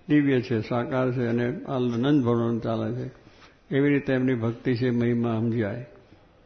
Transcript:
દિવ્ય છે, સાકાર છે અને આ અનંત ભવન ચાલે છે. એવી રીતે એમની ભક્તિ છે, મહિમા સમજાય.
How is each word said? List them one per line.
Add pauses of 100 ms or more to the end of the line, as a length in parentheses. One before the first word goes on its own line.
દિવ્ય
છે,
સાકાર
છે
અને
આ
અનંત
ભવન
ચાલે
છે. (640)
એવી
રીતે
એમની
ભક્તિ
છે,
મહિમા
સમજાય. (600)